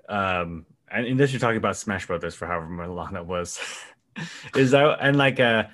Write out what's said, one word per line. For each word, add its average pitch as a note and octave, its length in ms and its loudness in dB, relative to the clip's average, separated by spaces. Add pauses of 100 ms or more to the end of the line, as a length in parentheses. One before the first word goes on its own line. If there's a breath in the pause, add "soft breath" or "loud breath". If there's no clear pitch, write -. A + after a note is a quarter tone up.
um, F2+ 580 -2 (240)
and, A2+ 160 -4
and C3 140 2
this C#3 100 4
you're C3 80 -2
talking A2+ 200 2
about G2+ 180 0
Smash G2 320 -6
Brothers E2+ 260 -4
for - 100 -10
however E2+ 440 -6
long F2 240 -8
that F2 120 -10
was, F2 360 -6 (500 loud breath)
<laughs> - 460 -10
is C3 160 4
that, C#3+ 280 6
and, C#3 160 4
like, C3+ 220 4
uh, A2+ 360 4